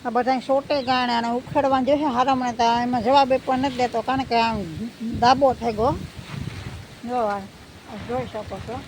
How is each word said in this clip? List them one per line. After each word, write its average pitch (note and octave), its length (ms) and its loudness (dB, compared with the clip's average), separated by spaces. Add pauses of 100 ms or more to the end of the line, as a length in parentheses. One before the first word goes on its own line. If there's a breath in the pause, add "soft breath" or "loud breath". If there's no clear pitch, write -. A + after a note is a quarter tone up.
આ B3 100 -6
બધાય A#3+ 320 2
સોટે C#4 400 0
ગાણે B3 320 0
અને A#3 160 0
ઉખેડવા C4 520 0
જોઈએ C#4+ 260 2
હારામણે B3+ 440 2
તો A#3 120 0 (140)
એમાં A#3+ 260 0
જવાબ C4+ 280 6
આપવા C4 240 0
નથી C4 220 -2
દેતો. A#3+ 240 0
કારણ B3+ 240 -2
કે A#3 100 0
આમ A3+ 200 2 (640)
દાબો C4 360 6
થઈ A#3 180 -4
ગયો. A3 200 2 (1080)
જો B3 240 -4
આ, G3+ 160 -2 (440)
આ A3 160 -14
જોઈ B3 240 -6
શકો G#3 320 -10
છો. A3 180 -10 (100)